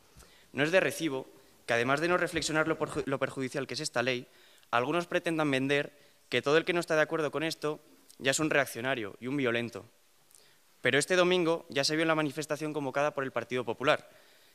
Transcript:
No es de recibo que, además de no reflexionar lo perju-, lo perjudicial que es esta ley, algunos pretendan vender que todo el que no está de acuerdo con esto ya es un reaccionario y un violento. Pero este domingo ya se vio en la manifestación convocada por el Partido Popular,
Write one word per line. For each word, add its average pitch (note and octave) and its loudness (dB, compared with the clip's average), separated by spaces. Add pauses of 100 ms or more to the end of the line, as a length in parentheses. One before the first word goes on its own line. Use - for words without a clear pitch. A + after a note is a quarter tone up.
(520)
No C3 0
es D#3+ 0
de F#3 6
recibo C#3+ -2 (380)
que, A#2+ 0
además B2+ 2
de E3 0
no F3+ 2
reflexionar D#3+ 0
lo D#3 0
perju-, D3 -4
lo C3+ -2
perjudicial C3 -6
que - -10
es A#2+ -6
esta B2+ -2
ley, B2+ -2 (440)
algunos D3 0
pretendan E3 0
vender C#3 0 (320)
que B2 2
todo D3 6
el E3 2
que F#3 0
no F3 0
está E3 0
de D#3 6
acuerdo D3+ 0
con - -4
esto D#3 -4 (360)
ya C3+ 0
es C#3 2
un D#3 0
reaccionario B2+ -2
y A#2 -10
un C#3 -2
violento. A#2 -2 (960)
Pero B2+ 4
este D3 2
domingo F3+ 4
ya C#3 0
se D#3 0
vio E3 2
en E3 0
la D#3+ 2
manifestación D3+ -4
convocada C#3+ -2
por C3+ -2
el C3 -6
Partido B2 -4
Popular, B2 0 (460)